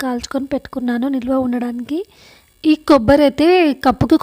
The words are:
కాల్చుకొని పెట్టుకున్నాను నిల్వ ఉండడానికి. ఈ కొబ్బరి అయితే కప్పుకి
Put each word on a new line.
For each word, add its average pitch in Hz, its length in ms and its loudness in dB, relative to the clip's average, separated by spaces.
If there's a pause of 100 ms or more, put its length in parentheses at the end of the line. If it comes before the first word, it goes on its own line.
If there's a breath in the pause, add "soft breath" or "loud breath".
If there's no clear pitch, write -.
కాల్చుకొని 254 500 -8
పెట్టుకున్నాను 247 640 -6
నిల్వ 262 320 -2
ఉండడానికి. 240 520 -6 (680 soft breath)
ఈ - 20 6 (160)
కొబ్బరి 285 380 4
అయితే 285 200 2 (380)
కప్పుకి 262 380 2